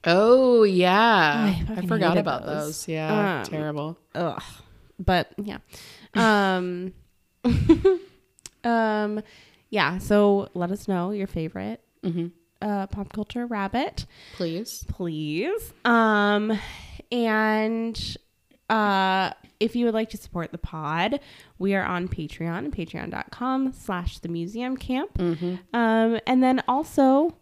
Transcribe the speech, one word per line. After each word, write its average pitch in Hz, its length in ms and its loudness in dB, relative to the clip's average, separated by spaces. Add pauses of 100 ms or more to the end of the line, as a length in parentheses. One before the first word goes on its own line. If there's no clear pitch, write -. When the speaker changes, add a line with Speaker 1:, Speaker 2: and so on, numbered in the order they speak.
Speaker 1:
Oh, 233 600 6
yeah. 190 920 4
Speaker 2:
I 160 40 -4
Speaker 1:
I 220 140 -4
Speaker 2:
fucking 180 140 -4
Speaker 1:
forgot 170 220 2
Speaker 2:
hated 180 100 2
Speaker 1:
about 135 260 -4
Speaker 2:
those. 151 180 -4 (200)
Speaker 1:
those. - 40 -10
Yeah, 160 520 0
Speaker 2:
Um, - 40 -6
Speaker 1:
terrible. 151 540 -6 (160)
Speaker 2:
ugh. 170 280 -6 (560)
But, 180 380 0
yeah. 202 220 -10 (560)
Um, 190 800 2 (520)
<laughs> 339 560 4 (640)
um, 214 580 0 (480)
yeah, 180 280 0
so 202 560 4
let 175 160 -4
us 202 180 -6
know 185 240 -2
your 196 140 -4
favorite, 185 540 -8 (240)
Speaker 1:
Mm-hmm. 170 240 -4 (340)
Speaker 2:
uh, 202 260 -4
pop 202 240 -10
culture 240 340 -8
rabbit. 226 600 -4 (300)
Speaker 1:
Please. 175 520 -8
Speaker 2:
Please. 170 840 -6 (120)
Um, 214 720 2 (540)
and, 220 1040 -2 (520)
uh, 190 640 2 (260)
if 226 180 -2
you 240 80 0
would 233 100 2
like 220 160 0
to 214 60 -12
support - 360 -10
the 175 60 -12
pod, 165 640 -2 (380)
we 196 160 0
are 190 100 0
on 180 240 -4
Patreon, 170 680 -6
patreon - 360 -8
dot - 200 -10
com 262 420 -4
slash - 480 -6
the 175 100 -10
museum 220 460 -6
camp. 262 420 -4
Speaker 1:
Mm-hmm. 175 380 -2 (180)
Speaker 2:
Um, 226 520 2
and 254 160 4
then 254 240 4
also 277 760 2